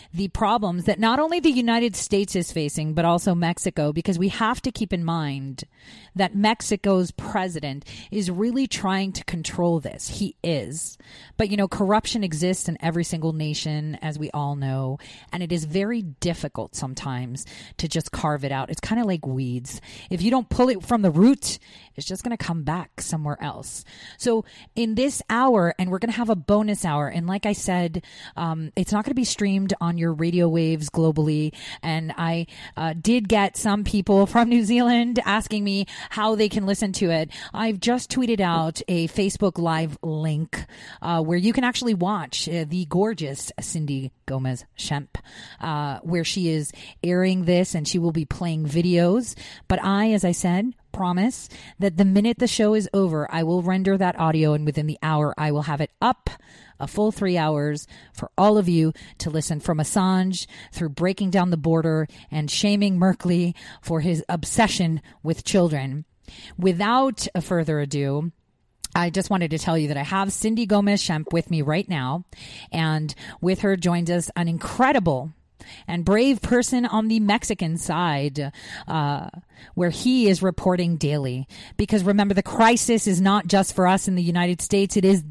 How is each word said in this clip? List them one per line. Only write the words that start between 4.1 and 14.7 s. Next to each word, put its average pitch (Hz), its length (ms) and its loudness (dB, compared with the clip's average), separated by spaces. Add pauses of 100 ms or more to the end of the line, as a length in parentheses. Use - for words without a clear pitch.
we 190 100 2
have 226 320 -2
to 254 100 -4
keep 208 220 -4
in 175 100 -4
mind 139 600 -4 (520)
that 185 200 0
Mexico's 202 760 2
president 151 720 -6 (280)
is 196 180 -2
really 233 380 0
trying 190 440 -2
to - 120 -12
control 170 560 -2
this. - 400 -10
He - 240 -4
is. 156 560 -6 (360)
But, 214 140 0
you 202 80 0
know, 196 100 2
corruption 208 560 0
exists 180 460 -2
in 160 100 -4
every 165 240 -2
single 160 200 -4 (100)
nation, 151 680 -4
as 151 180 -6
we 151 120 -6
all 143 260 -4
know, 135 420 -2 (320)